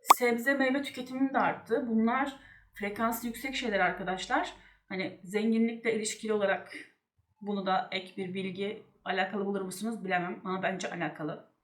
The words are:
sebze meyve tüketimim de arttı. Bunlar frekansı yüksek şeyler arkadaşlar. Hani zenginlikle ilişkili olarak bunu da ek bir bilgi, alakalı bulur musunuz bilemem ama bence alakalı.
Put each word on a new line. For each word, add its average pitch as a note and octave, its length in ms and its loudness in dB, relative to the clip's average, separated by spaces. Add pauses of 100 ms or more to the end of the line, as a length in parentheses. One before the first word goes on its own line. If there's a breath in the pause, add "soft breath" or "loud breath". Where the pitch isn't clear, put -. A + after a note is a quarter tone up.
sebze A#3+ 520 4
meyve C4+ 280 4
tüketimim C4 520 -2
de B3+ 40 4
arttı. A3+ 500 2
Bunlar A#3 480 2 (380 loud breath)
frekansı A3+ 520 -2
yüksek C4 280 -6
şeyler A#3 260 0
arkadaşlar. F#3 720 0 (360 loud breath)
Hani F#3+ 360 -4
zenginlikle A3+ 720 2
ilişkili G#3+ 380 -2
olarak G3 400 2 (680)
bunu G3+ 260 -2
da F#3 260 2
ek F#3 240 -6
bir F#3 180 -4
bilgi, F#3+ 480 -4 (220)
alakalı F#3+ 420 0
bulur G3 160 0
musunuz G3 420 -4
bilemem F3+ 400 -2
ama F#3 180 -2
bence F3 280 -2
alakalı. D#3 600 -6 (120)